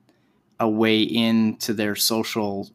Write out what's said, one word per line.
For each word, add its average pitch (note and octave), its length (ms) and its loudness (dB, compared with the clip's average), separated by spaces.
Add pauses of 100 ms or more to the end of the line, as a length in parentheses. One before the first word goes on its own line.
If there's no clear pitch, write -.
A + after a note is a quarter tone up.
(600)
a A#2 80 2
way A2 340 4
into A2+ 720 0
their G#2 220 -2
social G#2 800 -4